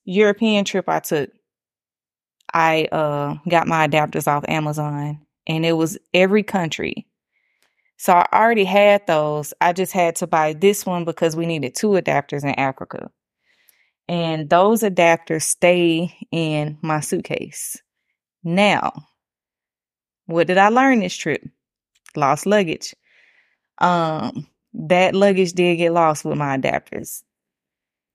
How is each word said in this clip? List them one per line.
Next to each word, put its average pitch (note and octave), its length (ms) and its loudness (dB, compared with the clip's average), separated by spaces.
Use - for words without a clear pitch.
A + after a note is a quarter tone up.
European G3+ 600 2
trip F#3 220 -4
I D#3+ 120 0
took, D3 320 -4
I, D#3+ 380 2
uh, D3 460 -4
got E3+ 180 2
my D#3+ 200 2
adapters D3+ 400 0
off D3 200 0
Amazon, D3+ 720 -4
and D#3+ 180 -2
it E3 80 2
was D#3+ 240 0
every F#3+ 300 4
country. - 640 -6
So - 160 2
I F3 180 4
already A3 340 4
had G3+ 420 4
those. D3+ 520 0
I F3 140 4
just F3+ 200 -4
had E3+ 240 2
to F3 100 -6
buy D#3 260 0
this G3 320 2
one F3 200 -4
because E3 300 -2
we E3+ 120 -4
needed D3 280 -4
two G#3+ 180 -2
adapters C#3+ 500 -2
in C#3+ 80 -2
Africa. - 580 -6
And D#3+ 400 -4
those G3+ 320 4
adapters E3+ 600 0
stay F3 760 0
in D3+ 500 -4
my D#3 180 -2
suitcase. - 800 -8
Now, F3 640 0
what E3 220 0
did F3+ 100 2
I G3 120 6
learn B3+ 300 4
this F3+ 160 -4
trip? - 320 -6
Lost D3 320 0
luggage. G3 480 -2
Um, D#3+ 720 -2
that F3+ 400 0
luggage F#3+ 400 2
did F3 220 2
get E3+ 180 0
lost D#3+ 320 2
with D3+ 140 -4
my C#3 180 -2
adapters. - 640 -6